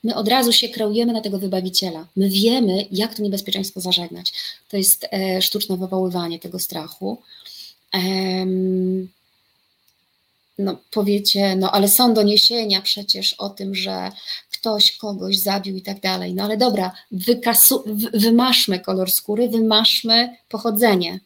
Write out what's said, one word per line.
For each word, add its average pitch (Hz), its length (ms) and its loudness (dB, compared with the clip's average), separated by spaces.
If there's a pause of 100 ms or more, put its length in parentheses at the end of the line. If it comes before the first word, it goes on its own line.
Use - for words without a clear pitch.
my 226 100 0
od 208 140 0
razu 240 240 4
się 233 160 2
kreujemy 226 440 0
na 220 80 -2
tego 196 180 -4
wybawiciela. 185 680 -4 (100)
My 196 120 2
wiemy, 202 640 2
jak 220 240 -4
to 214 80 -6
niebezpieczeństwo 196 580 -6
zażegnać. 175 520 -4 (360)
To - 80 -6
jest, - 360 2
e, 190 300 0
sztuczne 208 340 -2
wywoływanie 180 600 -2
tego 175 200 -12
strachu. 180 640 -8 (680)
Em, 185 1160 -2 (1500)
no, 190 180 -2 (140)
powiecie, 202 680 2
„No, 190 140 2
ale 202 180 4
są 240 260 4
doniesienia 208 680 2
przecież 196 520 -2
o 196 160 -8
tym, 196 240 -8
że 190 380 -6 (400)
ktoś - 440 0
kogoś 196 420 -4
zabił 196 380 -2
i 185 60 -10
tak 196 180 -10
dalej”. 185 340 -4
No 190 100 -4
ale 214 120 -2
dobra, 202 360 2 (200)
wykasu-, 233 760 2
w-, 214 340 -2
wymaszmy 226 600 4
kolor 185 300 -2
skóry, 220 380 0
wymaszmy 226 880 2 (120)
pochodzenie 208 760 2